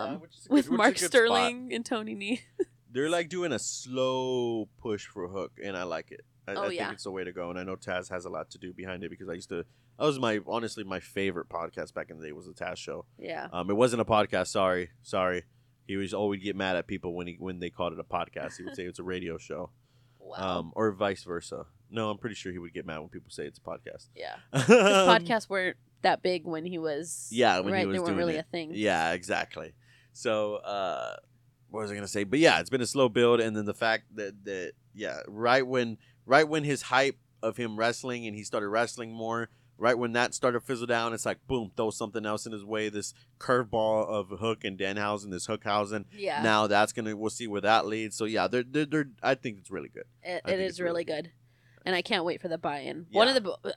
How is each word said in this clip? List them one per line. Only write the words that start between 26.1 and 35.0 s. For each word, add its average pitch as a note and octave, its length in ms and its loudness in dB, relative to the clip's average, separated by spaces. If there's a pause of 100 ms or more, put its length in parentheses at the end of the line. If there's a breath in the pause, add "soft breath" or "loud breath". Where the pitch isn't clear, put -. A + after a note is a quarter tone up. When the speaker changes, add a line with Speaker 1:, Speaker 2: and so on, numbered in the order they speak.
Speaker 2:
big F3+ 240 0
when D#3+ 200 -4
he F3+ 120 -6
was, D#3+ 540 -4
Speaker 1:
Yeah, A2 280 6
when G2 140 0
Speaker 2:
right, F#3+ 80 2
Speaker 1:
he - 40 2
was F#3+ 100 0
Speaker 2:
they F#3 40 0
weren't F3 100 -2
Speaker 1:
doing G3 80 0
Speaker 2:
really E3+ 180 0
Speaker 1:
it. D#3+ 120 -6
Speaker 2:
a - 40 -16
thing. E3 220 -6
Speaker 1:
Yeah, F2 400 2
exactly. E2+ 600 -4 (400 soft breath)
So, G#2+ 440 0
uh, E2 580 -4 (540)
what G#2+ 120 -6
was G#2 100 -4
I G2+ 40 -6
gonna G2+ 120 -6
say? G2+ 180 -2
But B2+ 140 2
yeah, C#3 200 8
it's E2+ 100 -4
been B2+ 120 0
a A#2 60 0
slow C3 220 4
build, A#2+ 300 6
and A2 160 0
then G#2+ 100 -2
the G2+ 80 -2
fact A2 420 0
that, G2+ 300 -8
that, F#2 280 -6 (200)
yeah, E2 340 -8